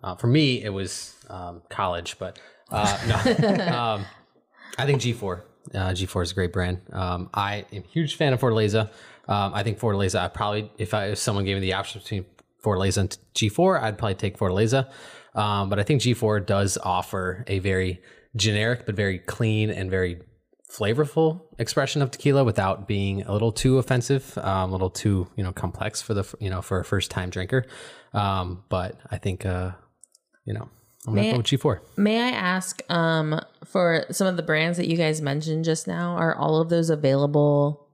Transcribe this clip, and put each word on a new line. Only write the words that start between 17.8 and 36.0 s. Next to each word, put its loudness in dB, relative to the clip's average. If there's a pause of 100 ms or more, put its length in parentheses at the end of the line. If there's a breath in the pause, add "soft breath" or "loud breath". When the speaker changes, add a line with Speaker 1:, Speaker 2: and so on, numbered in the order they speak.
Speaker 1:
generic, 0
but -4
very 0
clean 0
and -4
very 0 (500)
flavorful 0 (160)
expression 0
of 0
tequila 4
without 0
being 0
a -4
little 2
too 4
offensive, 0
um, 0
a -2
little 0
too, 0
you -4
know, -4
complex -6
for -4
the 0
f-, -8
you -4
know, -4
for -2
a -4
first -2
time -4
drinker. 0 (480 loud breath)
Um, 0
but -2 (120)
I -4
think, -4
uh, -2 (760)
you -6
know, -10 (380)
I'm -4
gonna 4
Speaker 2:
May 2
Speaker 1:
go 2
with 0
G 2
four. 0 (140)
Speaker 2:
may 4
I 2
ask, -2 (100)
um, 2 (280)
for 2
some 0
of 0
the -4
brands 0
that 0
you 2
guys 2
mentioned -2
just 0
now, -4